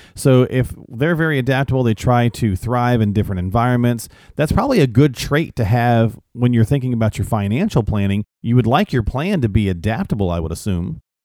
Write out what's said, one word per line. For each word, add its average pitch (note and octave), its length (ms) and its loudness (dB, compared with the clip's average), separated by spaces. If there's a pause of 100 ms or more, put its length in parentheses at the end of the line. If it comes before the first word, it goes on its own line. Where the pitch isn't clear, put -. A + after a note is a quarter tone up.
(160)
So B2+ 340 4
if B2+ 240 -2 (140)
they're D3 260 -2
very D#3 240 0
adaptable, C3 460 0
they A2+ 100 2
try A#2+ 360 2
to G#2+ 260 -2
thrive A#2+ 460 0
in G#2 100 0
different F#2+ 280 -2
environments. A#2+ 680 0 (300)
That's D#3 160 0
probably B3 260 2
a C#3 80 4
good C3 260 4
trait - 440 -4
to A#2+ 80 0
have A#2 520 2 (140)
when B2 220 0
you're A2+ 100 4
thinking B2+ 300 -2
about A2 240 -2
your G#2 80 -2
financial A2+ 580 0
planning. G2+ 400 -2 (180)
You A#2 140 0
would B2 100 4
like C#3+ 280 0
your B2 100 0
plan D#3+ 380 -2
to A#2 80 0
be G2+ 180 2
adaptable, G2+ 640 -2
I E2+ 100 -2
would D#2+ 140 -6
assume. F#2 480 -6 (240)